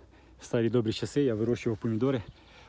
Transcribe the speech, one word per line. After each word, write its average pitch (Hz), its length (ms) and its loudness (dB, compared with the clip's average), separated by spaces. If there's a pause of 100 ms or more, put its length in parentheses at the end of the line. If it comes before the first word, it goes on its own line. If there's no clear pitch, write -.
(400)
в - 60 -16
старі 117 240 2
добрі 113 240 2
часи - 280 -2
я 123 140 2
вирощував 113 420 0
помідори, 117 440 0 (480)